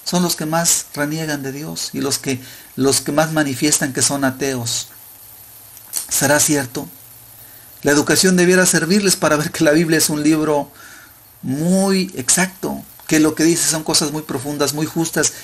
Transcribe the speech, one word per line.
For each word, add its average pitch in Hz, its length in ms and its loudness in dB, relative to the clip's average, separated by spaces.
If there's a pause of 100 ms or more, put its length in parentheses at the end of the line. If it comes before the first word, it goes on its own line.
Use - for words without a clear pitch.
son 180 180 -2
los 175 140 0
que 160 100 -8
más 170 480 0
reniegan 147 480 -4
de 135 120 -8
Dios 160 380 -10
y 139 100 -6
los 135 180 -2
que, 131 200 -4 (360)
los 135 260 2
que - 100 -6
más 156 200 2
manifiestan 147 600 0
que 127 120 -2
son 139 200 0
ateos. 131 680 -4 (1160)
¿Será 147 320 2
cierto? 147 480 -2 (960)
La 143 80 2
educación 151 460 4
debiera 180 320 4
servirles 180 480 2
para 151 220 2
ver 151 120 -2
que - 140 -2
la 151 80 4
Biblia 160 260 4
es 147 140 0
un 151 100 -2
libro 151 500 0 (680)
muy 185 760 0
exacto, - 680 -4 (220)
que 156 140 2
lo 156 160 4
que 156 80 -2
dice 165 260 2
son 156 140 -4
cosas 151 300 -2
muy 156 100 -6
profundas, 143 500 -4
muy 151 120 -4
justas 156 480 -2 (100)